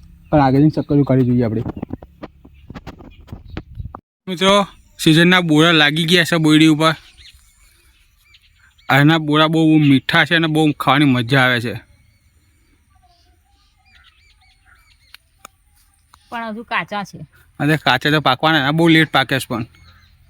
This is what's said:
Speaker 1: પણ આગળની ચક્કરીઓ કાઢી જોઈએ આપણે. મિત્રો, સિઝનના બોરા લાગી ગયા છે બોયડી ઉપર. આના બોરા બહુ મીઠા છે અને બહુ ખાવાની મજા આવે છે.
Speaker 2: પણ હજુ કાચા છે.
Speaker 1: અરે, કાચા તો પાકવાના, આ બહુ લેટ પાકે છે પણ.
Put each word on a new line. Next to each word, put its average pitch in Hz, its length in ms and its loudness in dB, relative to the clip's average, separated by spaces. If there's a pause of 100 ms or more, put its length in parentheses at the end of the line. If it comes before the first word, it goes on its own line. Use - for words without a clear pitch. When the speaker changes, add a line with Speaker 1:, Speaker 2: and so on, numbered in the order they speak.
(300)
Speaker 1:
પણ 151 100 2
આગળની 139 300 2
ચક્કરીઓ 143 320 -2
કાઢી 131 220 0
જોઈએ 123 200 0
આપણે. 110 180 -4 (2750)
મિત્રો, 190 380 0 (320)
સિઝનના 175 420 4
બોરા 160 320 2
લાગી 156 320 0
ગયા 170 200 0
છે 175 120 -2
બોયડી 156 300 2
ઉપર. 160 280 0 (1900)
આના 147 300 2
બોરા 151 280 0
બહુ 160 320 2
મીઠા 147 460 2
છે 170 100 -2
અને 165 120 0
બહુ 156 260 0
ખાવાની 143 320 0
મજા 123 360 0
આવે 127 200 2
છે. 113 200 -8 (4000)
Speaker 2:
પણ 233 200 -12
હજુ 214 160 -12
કાચા 202 400 -8
છે. - 220 -18 (340)
Speaker 1:
અરે, 147 160 0
કાચા 139 340 -2
તો 156 100 0
પાકવાના, 143 480 0
આ - 20 0
બહુ 165 180 2
લેટ 160 220 4
પાકે 135 280 -2
છે - 100 -8
પણ. 120 180 -8 (640)